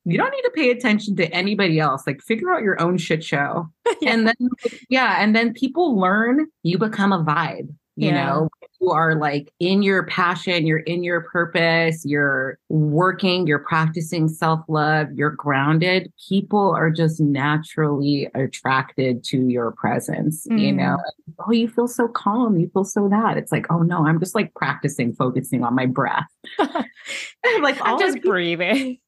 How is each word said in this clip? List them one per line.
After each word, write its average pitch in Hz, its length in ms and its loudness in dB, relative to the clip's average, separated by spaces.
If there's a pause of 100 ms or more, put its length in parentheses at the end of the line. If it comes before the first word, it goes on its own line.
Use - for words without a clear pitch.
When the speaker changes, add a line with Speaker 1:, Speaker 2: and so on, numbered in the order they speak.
Speaker 1:
you 170 140 0
don't 508 120 2
need 539 120 -6
to 494 120 0
pay 285 160 2
attention 214 460 0
to 175 180 0
anybody 185 440 0
else. 139 280 0
Like, 139 160 -4
figure 226 300 -2
out 320 100 -2
your 196 180 0
own 180 180 2
shit 160 260 -2
show. 143 440 -2 (160)
Speaker 2:
<laughs> 233 160 0
Yeah. 220 140 0
Speaker 1:
And 226 120 4
then, 226 80 2 (560)
yeah, 247 320 2
and 214 140 4
then 233 180 2
people 269 440 0
learn, 226 480 2 (160)
you 175 160 0
become 208 340 0
a 175 120 2
vibe, 151 440 -2 (280)
you 151 120 0
Speaker 2:
Yeah. 143 180 2
Speaker 1:
know? 151 220 0 (320)
You 185 100 2
are, 160 240 2
like, 147 440 -2
in 190 240 2
your 190 240 2
passion, 175 600 0
you're 156 140 2
in 175 220 -4
your 175 200 -2 (100)
purpose, 165 720 2
you're 139 540 0 (100)
working, 180 800 2
you're 147 140 2
practicing 160 680 0
self-love, 156 880 0
you're 143 160 0
grounded. 160 840 0 (160)
People 196 480 2
are 160 140 2
just 160 300 0
naturally 143 1120 0
attracted 131 880 -2
to 135 140 -2 (100)
your 120 240 0
presence, - 800 -4
you 214 240 2
know? 180 240 0
Speaker 2:
Mm. - 360 -14 (140)
Speaker 1:
"Oh, 220 40 2
you 226 160 2
feel 240 200 -2
so 240 200 -2
calm, 220 500 0
you 165 100 2
feel 190 160 0
so 202 240 0
that." 202 300 2
It's - 120 -6
like, - 200 -2
"Oh 170 120 2
no, 170 240 2
I'm 160 140 2
just, 185 140 -4
like, - 200 -2
practicing, 135 600 -2
focusing 123 500 -2
on 120 100 0
my 131 120 2
breath." 127 420 -2 (300)
<laughs> 294 280 -2 (580)
And, 453 180 2
like, 277 180 2
Speaker 2:
I'm 226 140 0
Speaker 1:
all 277 60 0
Speaker 2:
just 370 160 0
Speaker 1:
of 240 60 -10
these - 80 2
Speaker 2:
breathing. 180 760 0